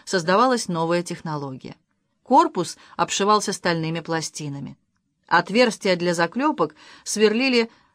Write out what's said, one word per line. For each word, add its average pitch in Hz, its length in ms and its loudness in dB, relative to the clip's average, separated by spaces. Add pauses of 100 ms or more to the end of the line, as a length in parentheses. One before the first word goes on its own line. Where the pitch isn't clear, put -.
создавалась 202 640 0
новая 170 340 0
технология. 147 720 -10 (460)
Корпус 262 540 2 (200)
обшивался 196 580 0
стальными 165 460 -2
пластинами. 156 760 -8 (520)
Отверстия 190 680 2
для 175 160 0
заклепок 175 640 0 (300)
сверлили 226 640 2 (240)